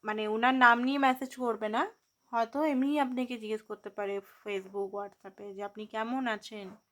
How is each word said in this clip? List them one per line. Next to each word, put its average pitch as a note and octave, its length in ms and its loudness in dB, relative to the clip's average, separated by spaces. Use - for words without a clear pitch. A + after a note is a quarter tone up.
মানে, G#3+ 240 -2
ওনার A#3 260 4
নাম B3 300 10
নিয়ে C#4 140 0
মেসেজ C4 380 2
করবে A3 320 -2
না, A3+ 140 0
হয়তো A#3 320 0
এমনিই C#4+ 360 2
আপনাকে B3+ 380 -2
জিজ্ঞেস G#3+ 240 -4
করতে G#3 280 -12
পারে G3+ 240 -6
Facebook, G3 560 -6
WhatsApp-এ G3+ 600 -12
যে G3 100 -10
আপনি G3+ 220 -10
কেমন A#3 420 -2
আছেন G#3 380 -6